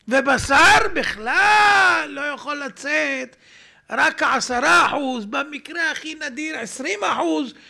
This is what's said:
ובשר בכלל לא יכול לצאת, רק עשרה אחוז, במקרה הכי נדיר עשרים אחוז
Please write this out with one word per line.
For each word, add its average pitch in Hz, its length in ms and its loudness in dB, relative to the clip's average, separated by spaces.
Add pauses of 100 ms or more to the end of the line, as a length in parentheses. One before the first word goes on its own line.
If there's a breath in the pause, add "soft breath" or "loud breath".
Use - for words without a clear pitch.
ובשר 269 840 4
בכלל 359 1160 2
לא 277 120 -10
יכול 285 340 -6
לצאת, 277 800 -4 (540 soft breath)
רק 302 340 0
עשרה 262 640 2
אחוז, 254 400 -2
במקרה 294 640 -6
הכי 302 240 -10
נדיר 302 440 -8
עשרים 302 440 -8
אחוז 311 500 -2 (160 loud breath)